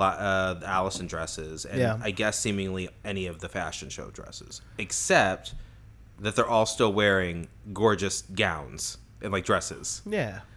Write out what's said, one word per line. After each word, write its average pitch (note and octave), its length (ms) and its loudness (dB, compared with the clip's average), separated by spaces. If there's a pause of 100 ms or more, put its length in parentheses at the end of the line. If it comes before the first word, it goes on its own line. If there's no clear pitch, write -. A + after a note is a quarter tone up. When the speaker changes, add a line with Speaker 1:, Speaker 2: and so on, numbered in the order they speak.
Speaker 1:
uh, F#2+ 540 2
the F2 120 -10
Allison F#2+ 400 0
dresses, D#2+ 580 -6
and - 140 -4
Speaker 2:
Yeah. A2+ 240 2
Speaker 1:
I G#2+ 80 -2
guess G#2 280 0
seemingly F#2+ 500 -2 (160)
any G2 220 -4
of E2 120 -10
the F2 100 -10
fashion D#2 400 -6
show - 200 -10
dresses, - 520 -16 (160)
except G#2+ 760 2 (680)
that G#2 160 -2
they're A#2 120 6
all A2 180 6
still A2 260 2
wearing F#2+ 560 4 (260)
gorgeous G2+ 500 2 (120)
gowns E2 640 -2 (240)
and, G2 100 -4
like, F#2+ 140 0
dresses. - 600 0
Speaker 2:
Yeah. C3+ 360 -2 (160)